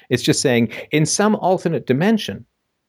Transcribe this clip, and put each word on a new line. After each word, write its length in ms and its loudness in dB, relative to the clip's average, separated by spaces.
It's 140 0
just 180 2
saying, 300 2
in 160 2
some 300 0
alternate 500 -2
dimension, 580 0